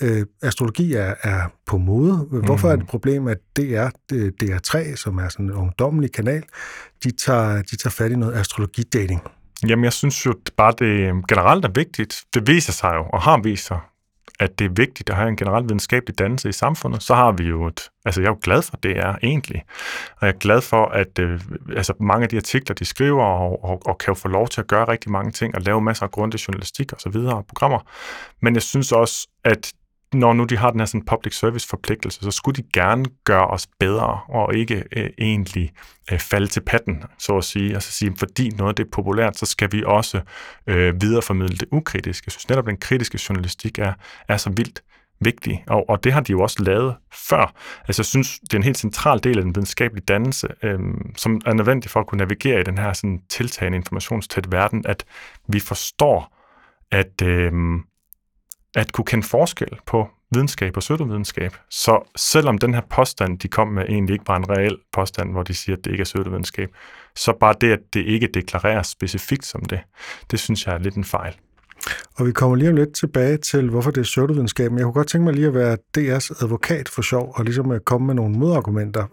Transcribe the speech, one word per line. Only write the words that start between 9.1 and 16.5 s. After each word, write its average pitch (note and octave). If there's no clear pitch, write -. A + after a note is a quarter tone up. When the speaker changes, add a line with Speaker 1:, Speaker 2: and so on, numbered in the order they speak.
Speaker 2:
Jamen, A#2
jeg A#2+
synes -
jo A#2+
bare, A2
det, A#2
øh, G2
generelt A#2
er B2
vigtigt. -
Det A2
viser D#3
sig F2
jo, E2
og F#2
har D3
vist G#2
sig, F2
at F#2+
det A2
er G2
vigtigt -
at G2
have G#2+
en G#2+
generel G2+
videnskabelig A2+
dannelse A2
i G2+